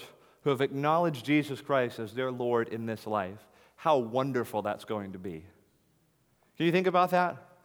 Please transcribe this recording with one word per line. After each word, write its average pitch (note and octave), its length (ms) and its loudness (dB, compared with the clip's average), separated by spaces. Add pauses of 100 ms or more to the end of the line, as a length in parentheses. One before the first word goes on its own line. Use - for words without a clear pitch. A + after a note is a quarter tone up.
(440)
who D3 60 2
have C3 100 2
acknowledged C#3 640 0
Jesus C#3+ 360 0
Christ B2+ 380 0
as A2 140 -8
their C3 160 -2
Lord A#2+ 380 0
in A2+ 180 -6
this A2+ 220 -6
life, G#2 400 -4 (300)
how D#3 200 2
wonderful A#2+ 640 -2
that's G2+ 220 -4
going G2+ 300 -6
to F#2+ 60 -12
be. F2+ 260 -10 (1120)
Can D#3+ 80 0
you E3+ 60 4
think F3+ 140 4
about F3+ 260 4
that? F3+ 260 2 (280)